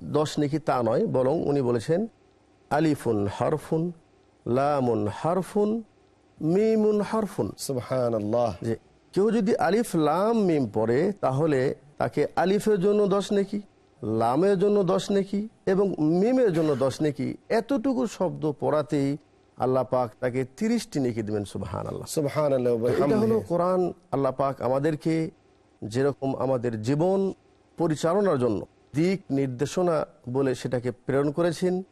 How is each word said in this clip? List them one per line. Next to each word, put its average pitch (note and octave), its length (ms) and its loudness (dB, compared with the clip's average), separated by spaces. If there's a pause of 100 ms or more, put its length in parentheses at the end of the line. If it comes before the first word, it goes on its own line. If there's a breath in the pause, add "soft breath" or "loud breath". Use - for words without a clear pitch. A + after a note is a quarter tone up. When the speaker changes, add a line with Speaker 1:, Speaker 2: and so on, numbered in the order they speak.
Speaker 1:
দশ D3 340 -2
নেকি, D3 200 0
তা C3+ 240 0
নয়, B2+ 240 0
বরং C3+ 420 0
উনি C#3+ 140 0
বলেছেন B2 440 0 (640)
আলিফুন C3 580 0 (100)
হারফুন, D#3+ 540 -2 (540)
লামুন B2 640 0
হারফুন, G#3 720 -2 (580)
মিমুন G#3+ 600 2
হারফুন। G3 580 -2
Speaker 2:
সুবহানাল্লাহ। A#2 1040 -2
Speaker 1:
যে A2+ 140 -2 (360)
কেউ G3+ 180 2
যদি G#3+ 260 2
আলিফ F#3 400 0
লাম F3+ 440 2
মিম D3+ 340 2
পড়ে A#2+ 460 2
তাহলে C3+ 540 0 (240)
তাকে C3+ 280 0 (100)
আলিফের G3+ 440 2
জন্য G#3 260 2
দশ G3 260 0
নেকি, G3+ 300 -2 (400)
লামের B2 560 2
জন্য G#3 240 4
দশ F#3 280 0
নেকি G3+ 380 -2 (180)
এবং F#3+ 320 2
মিমের G3 540 2
জন্য D#3 220 2
দশ C3 280 0
নেকি, C3 320 -2 (140)
এতটুকু A#3 580 0
শব্দ D3+ 540 -4
পড়াতেই C#3 560 0 (400)
আল্লাহ B2+ 280 0
পাক B2 260 0 (100)
তাকে B2+ 240 -2 (120)
তিরিশটি A3 440 -2
নেকি A#2+ 220 -2
দিবেন। G#2 220 -4
সুবহানাল্লাহ। G2 640 -8
Speaker 2:
সুবহানাল্লাহ। C3 1000 0
Speaker 1:
এটা D3 140 2
হলো A3 220 2
কোরআন। F3+ 520 0 (200)
আল্লাহ C3+ 200 0
পাক C3+ 280 -2
আমাদেরকে D#3 680 -2 (540)
যেরকম C3 520 -2
আমাদের A#2+ 460 -2
জীবন F#3 500 0 (440)
পরিচালনার E3 640 2
জন্য A2 280 0 (280)
দিক F3 260 2 (100)
নির্দেশনা C#3 760 0 (220)
বলে B2+ 260 0
সেটাকে B2 360 -4
প্রেরণ C#3 400 -2
করেছেন F3+ 600 0